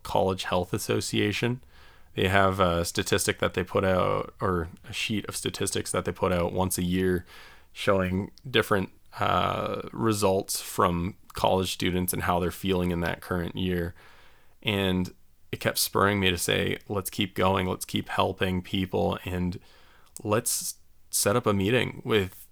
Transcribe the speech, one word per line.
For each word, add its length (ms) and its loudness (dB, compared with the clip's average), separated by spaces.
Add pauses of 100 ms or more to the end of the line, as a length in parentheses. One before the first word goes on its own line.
College 400 0
Health 300 -2
Association. 880 -2 (540)
They 120 2
have 320 4
a 240 4
statistic 560 0
that 140 0
they 100 0
put 220 0
out, 560 0
or 260 0 (220)
a 20 -12
sheet 360 -4
of 100 -6
statistics 540 -4
that 120 -2
they 80 -4
put 220 0
out 180 0
once 260 0
a 60 0
year 420 2 (460)
showing 600 0 (180)
different, 400 2 (280)
uh, 640 0 (100)
results 640 0
from 560 0 (200)
college 360 2
students 400 0
and 120 -4
how 160 2
they're 120 0
feeling 400 0
in 80 0
that 220 -4
current 340 -4
year. 400 -2 (640)
And 520 0 (380)
it 100 -8
kept 160 0
spurring 420 2
me 120 4
to 60 0
say, 420 0 (100)
"Let's 200 -4
keep 260 -2
going, 320 4
let's 180 -4
keep 240 -6
helping 520 0
people, 640 0
and 360 -2 (640)
let's 540 -2 (360)
set 240 2
up 100 0
a 80 4
meeting 500 2
with 480 0